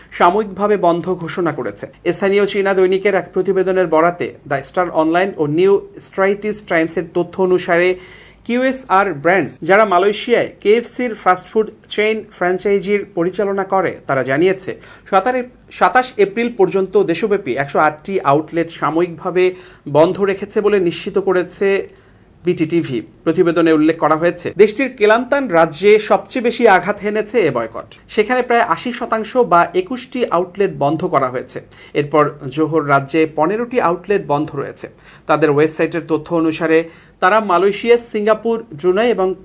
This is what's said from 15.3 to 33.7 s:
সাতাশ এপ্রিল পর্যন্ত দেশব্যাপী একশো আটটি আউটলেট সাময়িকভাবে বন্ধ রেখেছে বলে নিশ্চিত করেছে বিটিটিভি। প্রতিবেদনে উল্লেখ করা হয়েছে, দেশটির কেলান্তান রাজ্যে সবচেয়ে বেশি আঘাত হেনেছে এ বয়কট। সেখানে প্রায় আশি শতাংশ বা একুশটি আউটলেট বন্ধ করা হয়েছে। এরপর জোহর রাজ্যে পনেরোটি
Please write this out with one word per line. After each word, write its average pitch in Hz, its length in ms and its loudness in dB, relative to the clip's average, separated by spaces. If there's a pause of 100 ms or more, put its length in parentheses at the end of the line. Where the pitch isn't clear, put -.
সাতাশ 226 460 2
এপ্রিল 233 360 0
পর্যন্ত 190 500 0
দেশব্যাপী 190 500 -2
একশো 143 260 -2
আটটি 170 420 0
আউটলেট 156 500 0
সাময়িকভাবে 175 840 -2 (340)
বন্ধ 165 320 2
রেখেছে 196 400 -2
বলে 208 200 2
নিশ্চিত 175 380 -4
করেছে 190 680 -2 (560)
বিটিটিভি। 160 580 -2 (220)
প্রতিবেদনে 165 480 2
উল্লেখ 160 260 2
করা 156 180 2
হয়েছে, 170 400 -2
দেশটির 233 400 2
কেলান্তান 247 520 0
রাজ্যে 170 500 4
সবচেয়ে 208 440 -2
বেশি 233 260 2
আঘাত 190 320 2
হেনেছে 208 400 -2
এ 160 100 2
বয়কট। 113 480 -8 (100)
সেখানে 247 340 0
প্রায় 240 200 2
আশি 196 300 -2
শতাংশ 220 440 -6
বা 175 380 4
একুশটি 240 520 -4
আউটলেট 180 520 -2
বন্ধ 147 260 -2
করা 139 240 0
হয়েছে। 123 320 -8 (340)
এরপর 147 360 2 (180)
জোহর 151 400 -2
রাজ্যে 143 380 2 (100)
পনেরোটি 226 440 -2